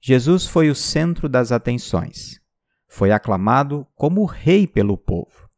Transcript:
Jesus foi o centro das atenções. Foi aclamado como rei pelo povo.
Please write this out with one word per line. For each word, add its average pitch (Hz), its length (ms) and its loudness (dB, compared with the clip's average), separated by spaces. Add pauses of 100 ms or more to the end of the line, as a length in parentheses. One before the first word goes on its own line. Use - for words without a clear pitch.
Jesus 131 440 2
foi 160 240 2
o 143 60 0
centro 165 540 -4
das 123 220 0
atenções. - 880 -6 (460)
Foi 98 240 0
aclamado 117 840 0
como 180 300 0
rei 180 420 2
pelo 101 300 0
povo. - 600 -6